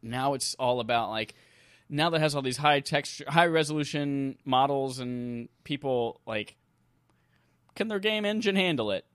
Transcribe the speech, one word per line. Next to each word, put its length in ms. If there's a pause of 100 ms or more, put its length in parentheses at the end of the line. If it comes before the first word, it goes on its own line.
Now 320
it's 220
all 240
about, 320
like, 240 (540)
now 200
that 80
it 40
has 140
all 60
these 160
high 220
texture, 480
high 180
resolution 1000
models 540
and 480 (160)
people, 640
like, 300 (1200)
can 120
their 120
game 260
engine 300
handle 360
it? 240